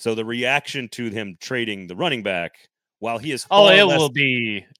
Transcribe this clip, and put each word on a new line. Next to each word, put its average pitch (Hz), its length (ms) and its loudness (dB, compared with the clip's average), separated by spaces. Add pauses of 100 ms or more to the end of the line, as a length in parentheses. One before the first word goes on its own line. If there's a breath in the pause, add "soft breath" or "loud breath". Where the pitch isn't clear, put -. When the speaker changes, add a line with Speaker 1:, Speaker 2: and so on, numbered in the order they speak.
Speaker 1:
So 113 140 -4
the 110 100 -6
reaction 123 640 -4
to 117 220 -8
him 101 280 -10
trading 110 460 -6
the 87 100 -14
running 135 280 -4
back, 90 440 -6 (320)
while 113 200 -6
he 143 120 -10
is 123 200 -8
Speaker 2:
Oh, 202 160 8
Speaker 1:
far 190 80 8
Speaker 2:
it 202 100 8
Speaker 1:
less 147 140 4
Speaker 2:
will 151 100 2
be, 120 560 -2 (140)